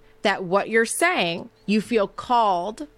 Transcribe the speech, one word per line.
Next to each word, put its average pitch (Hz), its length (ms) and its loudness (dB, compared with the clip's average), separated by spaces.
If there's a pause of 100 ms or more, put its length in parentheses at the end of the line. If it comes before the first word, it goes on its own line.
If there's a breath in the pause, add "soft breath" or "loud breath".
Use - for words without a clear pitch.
(220 soft breath)
that 190 220 0
what 185 240 0
you're 226 160 2
saying, 226 640 -2 (160)
you 214 160 2
feel 208 260 0
called, 214 800 0 (120)